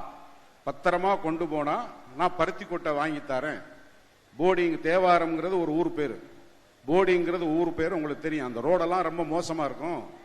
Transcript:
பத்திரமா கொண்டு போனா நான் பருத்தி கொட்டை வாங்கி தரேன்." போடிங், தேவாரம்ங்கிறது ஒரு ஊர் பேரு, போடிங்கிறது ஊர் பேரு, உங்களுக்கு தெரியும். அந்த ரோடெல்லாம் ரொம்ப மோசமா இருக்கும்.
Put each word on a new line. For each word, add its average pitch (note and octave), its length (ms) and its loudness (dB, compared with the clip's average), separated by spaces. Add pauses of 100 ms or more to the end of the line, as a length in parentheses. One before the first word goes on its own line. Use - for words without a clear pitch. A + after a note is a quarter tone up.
(640)
பத்திரமா F3+ 480 2 (100)
கொண்டு E3 260 -2
போனா D3+ 280 0 (420)
நான் F3+ 200 2
பருத்தி F3+ 280 0
கொட்டை E3 280 -2
வாங்கி D3 340 -2
தரேன்." C3 320 -4 (760)
போடிங், F3 460 4
தேவாரம்ங்கிறது E3+ 800 4
ஒரு D#3 100 -2
ஊர் E3 220 0
பேரு, C#3 240 -2 (680)
போடிங்கிறது F3 600 2 (120)
ஊர் E3+ 160 2
பேரு, D#3+ 220 -2
உங்களுக்கு D3+ 280 -4
தெரியும். D3+ 240 -4
அந்த A#2 120 -6
ரோடெல்லாம் E3+ 500 2
ரொம்ப E3+ 140 -2
மோசமா D#3+ 420 -2
இருக்கும். C#3 360 -6 (240)